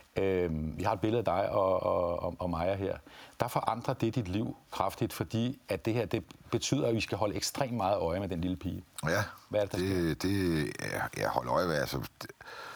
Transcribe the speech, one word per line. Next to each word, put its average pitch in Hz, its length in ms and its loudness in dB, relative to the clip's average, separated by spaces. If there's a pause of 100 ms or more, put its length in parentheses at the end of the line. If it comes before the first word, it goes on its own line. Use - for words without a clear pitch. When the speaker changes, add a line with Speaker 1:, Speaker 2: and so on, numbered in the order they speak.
(160)
Speaker 1:
Øhm, 90 640 0
vi 87 40 -4
har 104 100 2
et 107 80 -2
billede 110 180 2
af 104 60 0
dig 95 260 2
og, 95 320 4
og, 87 400 0
og, 87 160 -4
og 90 120 -2
Maja 85 240 0
her. 98 220 -4 (440)
Der 120 80 2
forandrer 120 460 -2
det 113 200 0
dit 107 140 0
liv 104 280 -2 (140)
kraftigt, 98 420 0
fordi 117 560 -2
at 95 160 -2
det 110 100 2
her, 113 120 0
det 101 180 -2 (260)
betyder, 139 380 2
at 117 60 4
vi 107 60 2
skal - 180 -2
holde 104 160 0
ekstremt 117 420 -2
meget 98 220 2
øje 85 220 0
med 101 80 -2
den 87 120 -2
lille 92 160 0
pige. 92 280 -6 (240)
Speaker 2:
Ja, 98 160 2 (240)
Speaker 1:
Hvad 104 120 2
er 101 40 2
det, 98 80 -4
der 98 60 0
sker? 92 180 2
Speaker 2:
det, 82 260 2
det, 87 580 2
ja, 50 220 -2 (140)
jeg 52 120 0
holder 62 260 0
øje 87 120 4
med, 80 100 2
altså, 69 220 0
det, - 320 -10 (460)